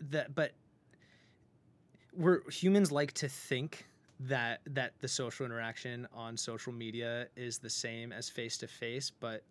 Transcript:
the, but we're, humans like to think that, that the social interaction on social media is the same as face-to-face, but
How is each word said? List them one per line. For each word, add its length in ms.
the, 160
but 160
we're, 360
humans 420
like 220
to 160
think 580
that, 460
that 320
the 80
social 380
interaction 680
on 220
social 380
media 540
is 200
the 120
same 420
as 180
face-to-face, 920
but 320